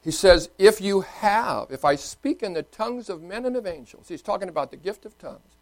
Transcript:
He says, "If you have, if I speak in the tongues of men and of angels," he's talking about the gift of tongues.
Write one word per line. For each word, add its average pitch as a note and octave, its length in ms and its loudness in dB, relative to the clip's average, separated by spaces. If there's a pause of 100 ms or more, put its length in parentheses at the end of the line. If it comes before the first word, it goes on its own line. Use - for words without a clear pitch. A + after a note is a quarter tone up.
He D#3+ 120 -6
says, F3 360 6 (100)
"If G3+ 220 6
you G3 200 0
have, G3 720 -2
if C3+ 140 -10
I C#3+ 120 4
speak - 460 -6
in G3 100 -6
the D#3 100 -4
tongues A#3 460 -8
of F3 120 -8
men G3 240 -12
and B3+ 120 -4
of A3 100 -6
angels," D3+ 420 -14
he's E3 140 -12
talking F#3+ 260 -6
about D3 220 -6
the C#3+ 60 -20
gift F3+ 280 -10
of G#3+ 140 -20
tongues. - 440 -20